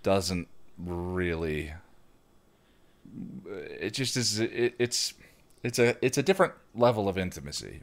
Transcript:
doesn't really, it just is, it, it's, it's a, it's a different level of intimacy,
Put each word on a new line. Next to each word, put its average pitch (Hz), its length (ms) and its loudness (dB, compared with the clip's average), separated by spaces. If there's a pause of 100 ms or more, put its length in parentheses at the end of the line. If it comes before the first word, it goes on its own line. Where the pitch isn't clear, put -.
doesn't 92 460 2 (300)
really, 87 920 -2 (2000)
it 98 100 -2
just 131 260 -4
is, 107 240 0
it, 120 380 0
it's, - 360 0 (480)
it's 120 160 -2
a, 120 260 6
it's 131 140 2
a 135 40 2
different 190 320 4 (200)
level 110 340 6
of 92 100 0
intimacy, 69 640 -6